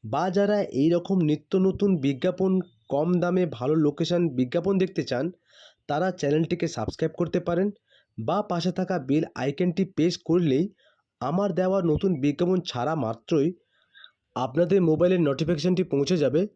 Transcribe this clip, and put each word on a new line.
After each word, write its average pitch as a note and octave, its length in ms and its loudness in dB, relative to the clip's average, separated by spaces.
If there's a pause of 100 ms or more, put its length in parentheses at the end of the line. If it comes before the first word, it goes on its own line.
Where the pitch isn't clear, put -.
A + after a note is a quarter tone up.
বা C#3+ 260 -2
যারা G3+ 320 2
এই D3 280 0
রকম F3 300 0
নিত্য D3+ 360 0
নতুন F#3+ 400 2
বিজ্ঞাপন, F3+ 640 0 (280)
কম E3 320 0
দামে F3 260 0
ভালো C3 280 -2
লোকেশন E3 540 2
বিজ্ঞাপন D#3+ 500 0
দেখতে F#3 240 -2
চান, C3+ 280 -2 (560)
তারা E3 240 -2
চ্যানেলটিকে E3 580 0
সাবস্ক্রাইব D#3 440 -4
করতে F3 280 -2
পারেন F3 300 0 (500)
বা D#3+ 220 -2
পাশে F3 300 -2
থাকা F#3 260 -2
বেল C#3 260 0 (100)
আইকনটি E3 500 0
প্রেস E3+ 400 0
করলেই E3 500 2 (460)
আমার F3+ 320 0
দেওয়া F#3 300 0
নতুন E3 380 0
বিজ্ঞাপন E3+ 400 0
ছাড়া C#3 340 -4
মাত্রই C#3+ 580 0 (840)
আপনাদের D#3 480 0
মোবাইলের F3 380 4
নোটিফিকেশনটি D#3+ 600 0
পৌঁছে C#3+ 340 0
যাবে D3 400 2